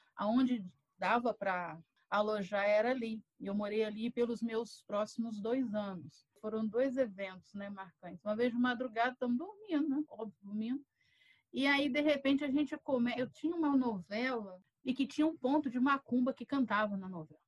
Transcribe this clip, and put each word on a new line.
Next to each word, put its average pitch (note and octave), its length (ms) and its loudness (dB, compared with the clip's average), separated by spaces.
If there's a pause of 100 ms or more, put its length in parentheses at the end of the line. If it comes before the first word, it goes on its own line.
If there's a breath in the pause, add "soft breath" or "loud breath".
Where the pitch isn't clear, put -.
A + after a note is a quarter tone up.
(160 soft breath)
aonde A#3+ 500 2 (320)
dava A3+ 360 2
pra F3+ 460 -4 (300)
alojar G#3 560 0
era G#3+ 260 4
ali. A3+ 320 -4 (160)
E F#3+ 80 -8
eu G3 80 -2
morei G#3 280 0
ali G#3+ 280 -2
pelos A#3+ 300 0
meus A3+ 420 -4
próximos G#3+ 560 -4
dois A3+ 340 0
anos. G3 540 -6 (140)
Foram A3 240 -2
dois B3 320 0
eventos, F#3+ 560 -4
né, G3+ 160 -8
marcantes. F#3 540 -14
Uma G#3 120 -2
vez A#3+ 160 2
de A#3+ 60 -2
madrugada, B3 600 0
tamo B3 180 2
dormindo, F4+ 520 -2
né? C#4+ 200 0
Óbvio, G#3+ 320 -10
dormindo. A3 420 -4 (680 soft breath)
E B3+ 140 0
aí, C#4 240 2
de D4 120 2
repente, C#4+ 420 2
a C#4+ 60 -2
gente D4 280 0
come-, A#3+ 400 0
eu B3 120 -2
tinha E4+ 260 -4
uma D4 200 2
novela G#3+ 840 -2 (240)
e B3+ 80 0
que C4 140 0
tinha D4+ 200 2
um D#4+ 80 0
ponto C#4+ 340 2
de B3 100 -2
macumba C4 540 2
que A#3 120 -12
cantava G#3+ 500 0
na F#3+ 140 -6
novela. D#3+ 380 -12